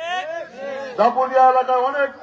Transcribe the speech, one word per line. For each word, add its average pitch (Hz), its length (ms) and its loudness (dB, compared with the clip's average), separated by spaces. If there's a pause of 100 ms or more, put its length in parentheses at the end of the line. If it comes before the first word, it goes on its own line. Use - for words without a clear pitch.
(960)
দাপুরিয়া 254 540 4
এলাকায় 254 300 2
অনেক, 277 280 0 (140)